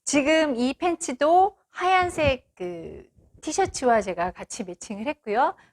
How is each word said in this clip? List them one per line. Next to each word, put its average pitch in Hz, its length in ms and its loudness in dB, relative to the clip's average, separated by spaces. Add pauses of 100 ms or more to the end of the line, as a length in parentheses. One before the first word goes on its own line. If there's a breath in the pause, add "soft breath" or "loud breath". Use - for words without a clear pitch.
지금 294 520 2
이 247 160 0
팬츠도 339 840 2 (100)
하얀색 359 880 0
그 165 520 -12 (360)
티셔츠와 269 580 0
제가 180 300 -4
같이 - 340 -12
매칭을 196 420 -12
했고요. 294 480 -2 (180 soft breath)